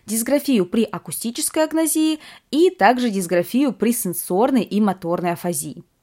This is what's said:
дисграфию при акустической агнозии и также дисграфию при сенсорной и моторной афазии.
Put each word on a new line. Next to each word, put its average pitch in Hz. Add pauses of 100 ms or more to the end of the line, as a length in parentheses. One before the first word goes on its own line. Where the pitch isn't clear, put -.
дисграфию 233
при 220
акустической 240
агнозии 311 (280)
и 339
также 247
дисграфию 190
при 226
сенсорной 220
и 202
моторной 180
афазии. 156 (200)